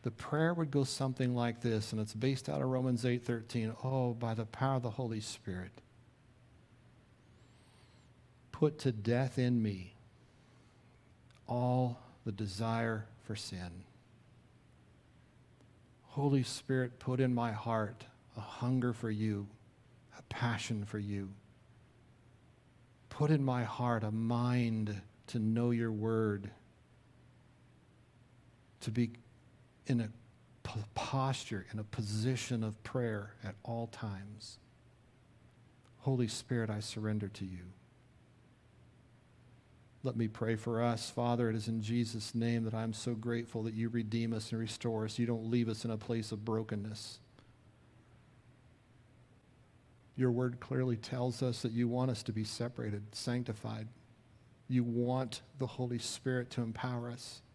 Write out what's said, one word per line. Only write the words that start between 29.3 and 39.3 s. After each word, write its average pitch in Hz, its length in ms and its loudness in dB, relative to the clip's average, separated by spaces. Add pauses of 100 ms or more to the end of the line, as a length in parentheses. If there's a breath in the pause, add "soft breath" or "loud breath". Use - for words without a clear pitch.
in 120 140 4
a 107 100 -2 (520)
p-, 107 220 -6 (100)
posture, 131 800 0
in 110 60 -4
a 107 60 -4
position 110 800 0
of 107 220 -4
prayer 107 580 -2
at 101 220 -8
all 117 220 -4
times. 104 720 -10 (1400)
Holy 127 280 2
Spirit, 113 400 -2
I 107 120 -2
surrender 107 480 -2
to 98 180 -8
you." 90 260 -10 (2250)